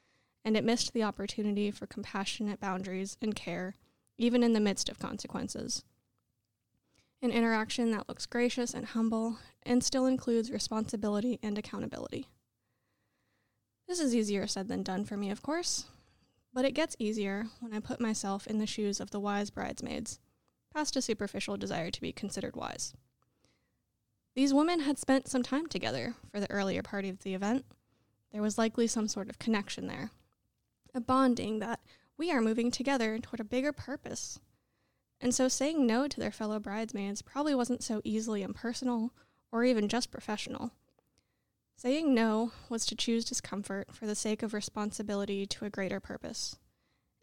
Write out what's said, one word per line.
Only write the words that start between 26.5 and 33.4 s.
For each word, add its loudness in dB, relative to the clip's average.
earlier 0
part -6
of -8
the -4
event. 0
There -4
was 0
likely 4
some 2
sort -4
of -14
connection 0
there, -6
a -2
bonding 4
that -4
we -2
are 4
moving 4
together 0
toward -8